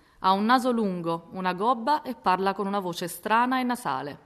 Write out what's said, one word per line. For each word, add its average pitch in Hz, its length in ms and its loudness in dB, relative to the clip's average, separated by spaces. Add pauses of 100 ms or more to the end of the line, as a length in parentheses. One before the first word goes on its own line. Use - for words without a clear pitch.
(200)
Ha 190 120 2
un 196 140 2
naso 247 260 4
lungo, 180 600 -2
una 185 220 -2
gobba 214 480 0
e 254 140 -8
parla 190 400 2
con 208 100 -4
una 202 140 -2
voce 175 280 -4
strana 240 520 0
e 254 40 0
nasale. 143 640 -4